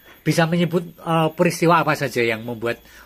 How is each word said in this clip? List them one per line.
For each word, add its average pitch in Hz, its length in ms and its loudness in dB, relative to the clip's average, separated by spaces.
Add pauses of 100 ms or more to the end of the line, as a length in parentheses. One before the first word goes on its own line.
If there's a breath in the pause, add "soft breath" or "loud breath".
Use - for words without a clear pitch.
(220 loud breath)
Bisa 160 240 2
menyebut, 175 360 0 (120)
eh, 165 340 0
peristiwa 165 540 2
apa 147 120 2
saja 127 280 -2
yang 113 200 -2
membuat 117 360 -6 (280 loud breath)